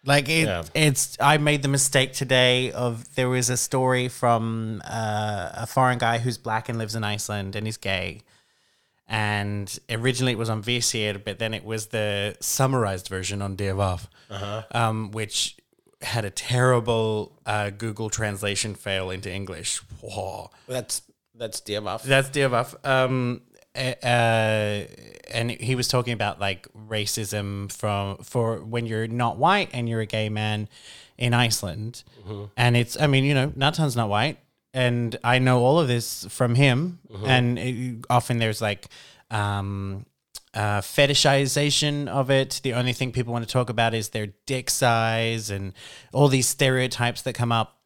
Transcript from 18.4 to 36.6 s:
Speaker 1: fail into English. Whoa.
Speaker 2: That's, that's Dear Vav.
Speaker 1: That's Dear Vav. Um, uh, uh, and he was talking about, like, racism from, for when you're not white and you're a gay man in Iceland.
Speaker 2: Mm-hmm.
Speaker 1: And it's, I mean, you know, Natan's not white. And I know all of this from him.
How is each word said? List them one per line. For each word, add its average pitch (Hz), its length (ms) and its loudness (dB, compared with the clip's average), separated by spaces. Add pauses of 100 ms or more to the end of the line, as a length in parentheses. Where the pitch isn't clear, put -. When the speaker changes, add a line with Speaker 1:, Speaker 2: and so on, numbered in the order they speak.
Speaker 1:
fail 95 360 -4
into 95 220 -8
English. 95 460 -6 (220)
Whoa. 98 500 -10 (160)
Speaker 2:
That's, 127 360 -6 (320)
that's 113 260 -8
Dear 104 220 -6
Vav. 101 200 -6
Speaker 1:
That's 135 280 4
Dear 139 200 2
Vav. 123 240 0 (100)
Um, 131 580 0 (340)
uh, 131 180 -4 (100)
uh, 110 800 2 (480)
and 120 200 -2
he 123 240 -2
was 123 100 -2
talking 123 260 0
about, 104 280 -2
like, 98 260 -4 (220)
racism 101 800 -4
from, 101 480 -2
for 113 460 -2
when 117 220 -4
you're 113 200 -4
not 117 300 -2
white 180 360 2
and 120 160 -4
you're 113 120 -2
a 107 60 -2
gay 110 220 -2
man 107 400 -2 (480)
in 120 160 2
Iceland. 110 680 0 (240)
Speaker 2:
Mm-hmm. 104 180 -10 (120)
Speaker 1:
And 120 200 4
it's, 120 240 0
I 151 60 4
mean, 135 180 4
you 143 100 4
know, 135 200 2
Natan's 143 400 2
not 117 140 0
white. 107 300 0 (340)
And 120 520 0
I 123 140 4
know 127 220 6
all 139 200 6
of 143 80 2
this 120 400 -2
from 117 260 0
him. 139 440 4 (120)